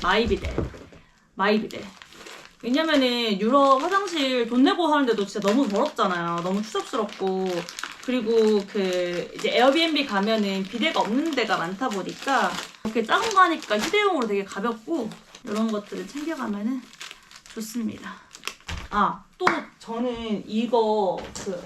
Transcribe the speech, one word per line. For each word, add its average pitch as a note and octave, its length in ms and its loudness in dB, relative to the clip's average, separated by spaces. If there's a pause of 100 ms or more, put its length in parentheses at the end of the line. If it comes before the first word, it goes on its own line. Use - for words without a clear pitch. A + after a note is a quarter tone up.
마이비데. G3+ 520 0 (800)
마이비데. G#3 500 0 (800)
왜냐면은 B3 800 2
유럽 C4+ 420 6
화장실 D#4+ 640 0
돈 B3 160 4
내고 F4 220 4
하는데도 B3+ 400 2
진짜 G3 220 -2
너무 A#3 200 4
더럽잖아요. F#3 720 0
너무 F#3+ 200 -2
추잡스럽고. G#3 840 -4 (580)
그리고 A3 580 2 (100)
그 F3+ 640 -2
이제 G3+ 220 -2
에어비앤비 D4 500 4
가면은 G3+ 560 0
비데가 G#3+ 380 -2
없는 C4 320 0
데가 G#3 260 0
많다 F#3+ 300 -4
보니까 G3 640 -2 (320)
이렇게 A3 180 -2
작은 G4+ 280 2
거 F#4+ 100 4
하니까 D#4+ 380 2
휴대용으로 F4+ 500 2
되게 G3 160 -2
가볍고 A3+ 640 -4 (340)
이런 A3 280 -2
것들을 G3 340 -6
챙겨가면은 B3+ 720 -4 (760)
좋습니다. G#3+ 580 -8 (760)
아, F#3+ 340 0 (140)
또 F4+ 80 2 (320)
저는 A3+ 680 -4
이거 G#3+ 680 2 (280)
그 F#3 220 -6